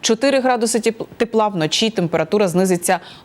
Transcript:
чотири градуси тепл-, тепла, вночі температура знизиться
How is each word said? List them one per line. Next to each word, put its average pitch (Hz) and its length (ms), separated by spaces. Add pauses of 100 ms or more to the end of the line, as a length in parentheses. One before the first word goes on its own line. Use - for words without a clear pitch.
чотири 269 400
градуси 240 380
тепл-, 226 280 (100)
тепла, 220 320
вночі 190 420
температура 175 580
знизиться 180 520 (240)